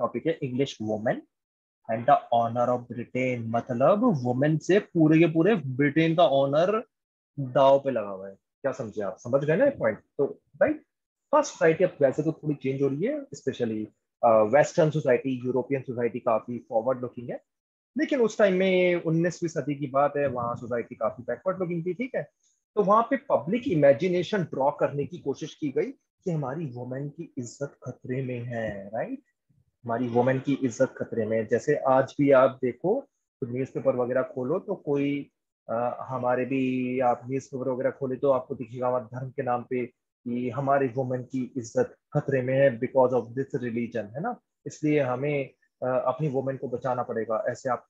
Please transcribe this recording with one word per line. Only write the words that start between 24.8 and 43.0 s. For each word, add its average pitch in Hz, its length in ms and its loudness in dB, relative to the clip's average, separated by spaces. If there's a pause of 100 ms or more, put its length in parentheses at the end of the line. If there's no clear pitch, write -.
की 175 120 -14
कोशिश 139 380 -6
की 151 140 -6
गई 165 220 -2
कि - 400 -10
हमारी 151 340 -4
woman 127 440 -8
की 160 280 -14
इज्जत 131 460 -10
खतरे 127 420 -8
में 123 140 -6
है, 113 480 -6
right, 160 340 -6 (640)
हमारी 120 220 -2
woman 123 320 2
की 139 140 -2
इज्जत 127 440 0
खतरे 113 280 -4
में 110 120 0
है। 110 100 0
जैसे 123 280 0 (140)
आज 131 300 2
भी 139 120 4
आप 131 300 6
देखो 170 380 -2 (420)
तो 131 60 -6
न्यूज़पेपर 127 480 -2
वगैरह 123 280 2 (100)
खोलो 135 260 -2
तो 165 160 -6
कोई, 143 560 -2 (360)
अ, 120 300 -2 (120)
हमारे 123 360 0
भी 127 540 -2
आप 123 300 2
newspaper 131 400 -4
वगैरह 127 220 -2
खोले 131 240 -4
तो 139 160 2
आपको 131 240 0
दिखेगा 123 320 -6
हमारे 123 300 -4
धर्म 127 120 -8
के 135 140 -6
नाम 123 260 -2
पे 123 160 -2
कि 123 640 -8
हमारी 139 380 2
woman 127 360 -4
की 127 340 -6
इज्जत 120 400 -2 (160)
खतरे 139 280 0
में 127 120 -2
है 135 260 4
because 127 340 2